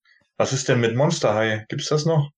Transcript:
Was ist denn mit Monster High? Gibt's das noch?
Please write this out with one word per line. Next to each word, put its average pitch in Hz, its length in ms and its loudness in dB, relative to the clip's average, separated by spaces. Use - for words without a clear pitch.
Was 110 140 0
ist - 160 -4
denn 123 120 4
mit 117 160 0
Monster 135 380 0
High? 110 340 -2
Gibt's - 200 -6
das 151 180 0
noch? 151 320 0